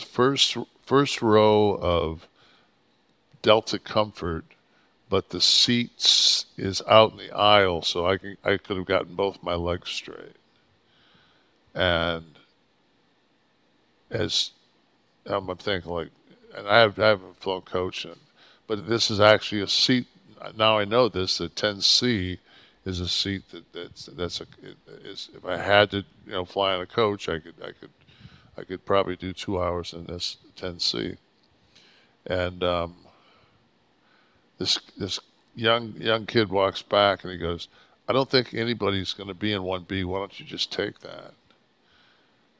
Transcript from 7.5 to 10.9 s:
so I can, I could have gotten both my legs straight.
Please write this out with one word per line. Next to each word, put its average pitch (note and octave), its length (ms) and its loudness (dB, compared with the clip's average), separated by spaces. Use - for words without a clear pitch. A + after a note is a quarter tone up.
so F2 260 -2
I F#2+ 100 2
can, G2 260 -14
I G2 140 0
could F#2+ 200 -6
have F2+ 100 -4
gotten F2+ 280 -2
both G2 280 -4
my F2 120 -4
legs F2 340 -4
straight. - 460 -14